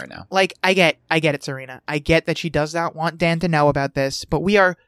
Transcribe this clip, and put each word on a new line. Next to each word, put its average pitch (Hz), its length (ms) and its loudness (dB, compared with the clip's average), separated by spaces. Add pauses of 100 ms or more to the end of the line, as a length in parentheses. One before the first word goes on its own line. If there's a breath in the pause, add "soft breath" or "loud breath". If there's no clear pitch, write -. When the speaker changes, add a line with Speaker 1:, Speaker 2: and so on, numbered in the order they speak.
Speaker 1:
right 67 80 -14
now. 85 220 -16
Speaker 2:
like, 190 240 2 (100)
I 185 80 2
get, 180 240 2 (140)
I 165 100 4
get 151 140 0
it, - 100 -10
Serena. 131 420 -14
I 151 120 -4
get 160 260 2
that 165 140 -4
she 170 100 -6
does 151 260 -2
not 170 220 -4
want 160 220 -6
Dan 165 220 0
to 180 80 -2
know 147 200 4
about 139 260 0
this, 135 300 -4
but 151 160 -2
we 196 160 2
are 185 320 4